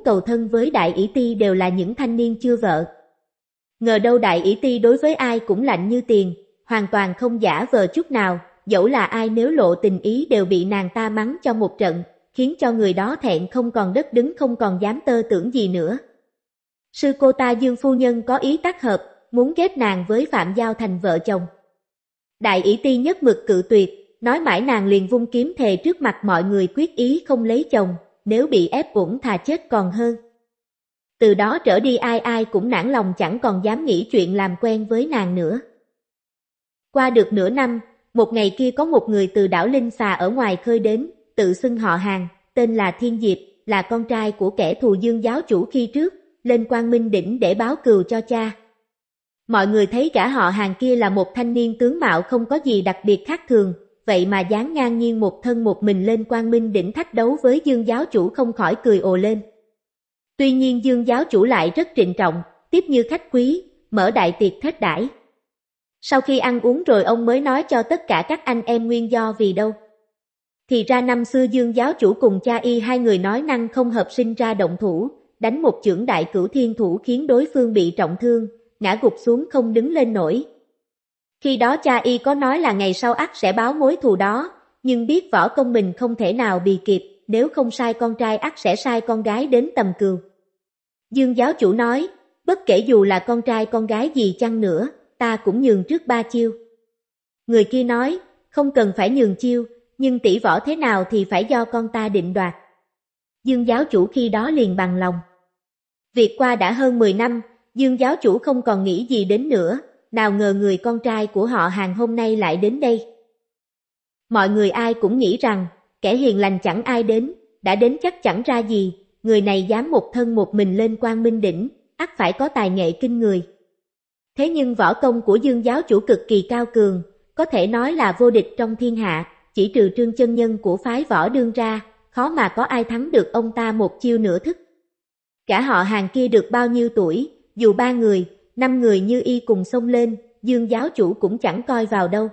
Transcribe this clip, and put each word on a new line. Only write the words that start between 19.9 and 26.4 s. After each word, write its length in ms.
với 180
Phạm 280
Giao 200
thành 260
vợ 200
chồng. 220
Đại 220
ỷ 220
ti 140
nhất 260
mực 140
cự 220
tuyệt, 520
nói 180
mãi 220
nàng 260
liền 200
vung 180
kiếm 320
thề 180
trước 260
mặt 220
mọi 200